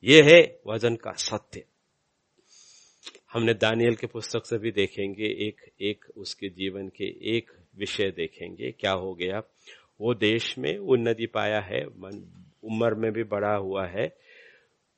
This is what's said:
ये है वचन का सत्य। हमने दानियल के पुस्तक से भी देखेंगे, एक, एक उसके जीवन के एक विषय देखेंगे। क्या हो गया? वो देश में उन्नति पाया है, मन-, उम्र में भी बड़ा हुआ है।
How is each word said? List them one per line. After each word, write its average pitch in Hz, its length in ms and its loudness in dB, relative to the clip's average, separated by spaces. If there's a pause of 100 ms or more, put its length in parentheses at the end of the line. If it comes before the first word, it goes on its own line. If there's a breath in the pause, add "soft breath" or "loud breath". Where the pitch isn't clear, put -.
ये 147 180 10
है 160 440 10
वचन 113 300 -2
का - 160 -12
सत्य। - 520 -10 (1700 soft breath)
हमने 117 220 0
दानियल 113 400 2
के 117 120 -10
पुस्तक 113 400 -8
से 117 120 -6
भी 110 120 -6
देखेंगे, 98 540 -4
एक, 104 460 -8 (100)
एक 101 240 -8 (120)
उसके 101 320 -14
जीवन 95 400 -8
के 95 480 -8
एक - 140 -6 (280)
विषय 98 320 -4
देखेंगे। 87 600 -10
क्या 98 200 -4
हो 92 220 -6
गया? 90 280 -6 (580 soft breath)
वो 120 140 -2
देश 110 440 -2
में 95 200 -4
उन्नति 117 480 0
पाया 104 340 -2
है, 101 260 -6
मन-, 95 580 -18 (200)
उम्र 110 300 -2
में 110 180 -4
भी 113 120 -4
बड़ा 104 300 -2
हुआ 95 320 -4
है। 95 300 -6 (800 soft breath)